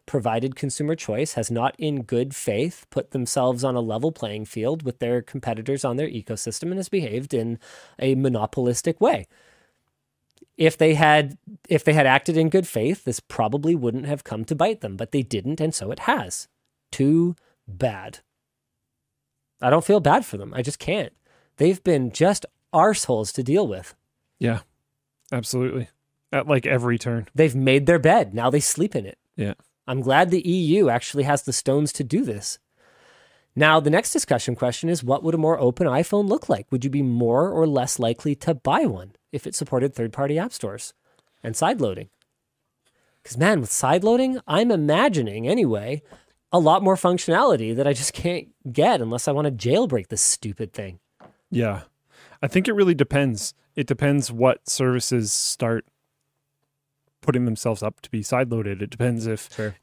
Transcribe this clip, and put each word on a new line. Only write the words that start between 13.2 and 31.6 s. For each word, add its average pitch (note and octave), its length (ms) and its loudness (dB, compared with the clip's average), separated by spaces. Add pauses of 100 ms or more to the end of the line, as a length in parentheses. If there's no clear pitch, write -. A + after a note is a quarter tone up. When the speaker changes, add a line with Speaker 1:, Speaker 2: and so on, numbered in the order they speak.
Speaker 1:
wouldn't C3 320 -2
have C#3+ 180 -6
come A2 220 -8
to - 100 -6
bite G#3 260 0
them, G2 140 -10
but A2+ 160 -10
they C#3 120 0
didn't, A#2+ 380 -6
and D#3+ 120 -2
so G2 180 -8
it - 80 -10
has. - 480 -4 (440)
Too E3 440 2 (320)
bad. G2+ 520 -6 (1400)
I B2 80 2
don't D#3+ 160 4
feel G3+ 140 4
bad E3+ 260 4
for - 120 -12
them. G2+ 160 -12
I B2+ 80 -4
just C#3 160 -6
can't. F3+ 360 -6 (440)
They've F3+ 260 2
been C3+ 280 2
just F#3+ 340 2 (280)
arseholes C#3+ 600 2
to C3+ 100 -4
deal D#3 240 2
with. F#2 280 -10 (440)
Speaker 2:
Yeah, A#2 200 0 (720)
absolutely. B2+ 580 -4 (420)
At, C#3 160 -2
like, C3+ 180 2
every A#2+ 320 2
turn. A#2 380 -6
Speaker 1:
They've D3+ 200 4
made C3+ 300 4
their E3+ 140 6
bed. D3+ 340 4
Now A#2 160 0
they C#3+ 100 2
sleep - 360 -2
in G2+ 100 -4
it. - 120 -16 (180)
Speaker 2:
Yeah. G2+ 180 -4 (340)
Speaker 1:
I'm C3 140 -4
glad C#3+ 280 4
the F3+ 200 0
E F3 60 2 (220)
U F3 120 6
actually B2+ 340 -2
has C#3+ 200 0
the C3 100 -4
stones C#3+ 400 0